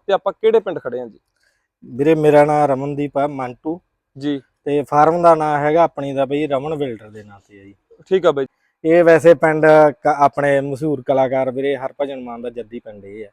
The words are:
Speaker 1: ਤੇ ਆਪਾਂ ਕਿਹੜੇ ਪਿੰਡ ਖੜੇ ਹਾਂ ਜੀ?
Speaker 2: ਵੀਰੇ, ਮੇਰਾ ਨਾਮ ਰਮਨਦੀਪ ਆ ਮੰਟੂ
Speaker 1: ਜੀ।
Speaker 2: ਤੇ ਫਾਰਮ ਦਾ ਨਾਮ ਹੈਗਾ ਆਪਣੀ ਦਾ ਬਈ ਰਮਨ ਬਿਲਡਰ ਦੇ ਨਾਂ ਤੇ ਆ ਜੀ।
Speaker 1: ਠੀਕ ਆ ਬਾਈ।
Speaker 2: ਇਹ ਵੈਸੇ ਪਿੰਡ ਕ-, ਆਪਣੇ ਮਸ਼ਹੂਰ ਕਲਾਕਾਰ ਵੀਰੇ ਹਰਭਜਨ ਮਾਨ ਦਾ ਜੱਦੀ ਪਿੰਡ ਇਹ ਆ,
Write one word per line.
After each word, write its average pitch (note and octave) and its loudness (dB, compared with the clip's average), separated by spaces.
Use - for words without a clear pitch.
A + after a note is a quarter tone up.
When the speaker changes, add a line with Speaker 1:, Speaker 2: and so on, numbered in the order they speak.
Speaker 1:
ਤੇ G3 0
ਆਪਾਂ F#3+ -4
ਕਿਹੜੇ A3 0
ਪਿੰਡ F3+ -6
ਖੜੇ B2 -10
ਹਾਂ A#2+ -12
ਜੀ? - -20
Speaker 2:
ਵੀਰੇ, C#3 0
ਮੇਰਾ D3+ 6
ਨਾਮ D3 2
ਰਮਨਦੀਪ C#3+ -6
ਆ C#3 -2
ਮੰਟੂ C#3+ -10
Speaker 1:
ਜੀ। C#3 -6
Speaker 2:
ਤੇ D3 -2
ਫਾਰਮ D#3+ 2
ਦਾ E3+ 6
ਨਾਮ D3+ -2
ਹੈਗਾ D3+ 0
ਆਪਣੀ C#3 -6
ਦਾ C3+ -2
ਬਈ D3 -4
ਰਮਨ C#3+ -6
ਬਿਲਡਰ A2+ -10
ਦੇ G#2+ -20
ਨਾਂ G2+ -20
ਤੇ G2+ -20
ਆ - -20
ਜੀ। G2 -20
Speaker 1:
ਠੀਕ F#3+ 0
ਆ D#3+ 6
ਬਾਈ। C#3 -4
Speaker 2:
ਇਹ E3+ 4
ਵੈਸੇ E3 6
ਪਿੰਡ D#3+ 0
ਕ-, - -4
ਆਪਣੇ C#3+ 0
ਮਸ਼ਹੂਰ C#3 -6
ਕਲਾਕਾਰ C3 -2
ਵੀਰੇ C3+ -4
ਹਰਭਜਨ C3+ -10
ਮਾਨ A#2 -14
ਦਾ B2 -10
ਜੱਦੀ A#2 -14
ਪਿੰਡ G#2 -20
ਇਹ G#2 -18
ਆ, G2 -20